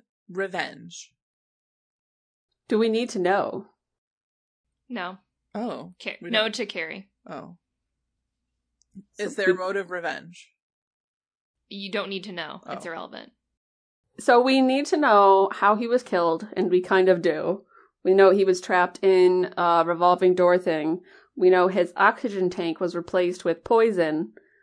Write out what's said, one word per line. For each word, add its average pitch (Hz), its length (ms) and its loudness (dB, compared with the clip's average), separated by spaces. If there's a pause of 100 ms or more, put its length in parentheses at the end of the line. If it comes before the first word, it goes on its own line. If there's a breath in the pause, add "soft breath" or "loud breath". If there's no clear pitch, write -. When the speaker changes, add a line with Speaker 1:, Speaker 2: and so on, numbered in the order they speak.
(300)
Speaker 1:
revenge? 175 840 -10 (1600)
Speaker 2:
Do 220 100 0
we 226 120 2
need 226 220 -2
to 202 80 -6
know? 185 480 -2 (1200)
Speaker 3:
No. 190 280 -12 (380)
Speaker 1:
Oh. 180 460 -10
Speaker 3:
Ca-, - 200 -12
Speaker 1:
We 170 80 -14
Speaker 3:
no 220 140 -2
Speaker 1:
don't 220 120 -6
Speaker 3:
to 220 100 -8
Carrie. 165 440 -12 (200)
Speaker 1:
Oh. 175 280 -16 (1600)
Speaker 2:
So 208 120 -10
Speaker 1:
Is - 100 -10
their 196 120 -4
Speaker 2:
we 185 120 0
Speaker 1:
motive 185 320 -6
revenge? 170 580 -12 (1200)
Speaker 3:
You 196 220 -14
don't 196 180 -6
need 190 160 -8
to 214 60 -14
know. 170 380 -10
It's - 160 -12
Speaker 1:
Oh. 175 40 -10
Speaker 3:
irrelevant. - 420 -14 (880)
Speaker 2:
So 247 220 4
we 262 200 2
need 262 260 0
to 349 100 0
know 196 560 6
how 202 220 2
he 233 120 -4
was 247 140 0
killed, 170 540 -2
and 180 160 -2
we 180 100 4
kind 185 280 2
of 175 120 4
do. 160 420 -2 (400 soft breath)
We 185 100 2
know 196 180 8
he 196 140 2
was 185 160 0
trapped 180 420 -2
in 185 540 4
a 170 280 2
revolving 180 480 2
door 180 240 4
thing. 160 440 -4 (340 soft breath)
We 185 160 4
know 180 160 4
his 180 280 -2
oxygen 196 540 0
tank 170 300 -6
was 175 160 -6
replaced 180 500 -4
with 165 180 -4
poison, 180 680 0 (300 soft breath)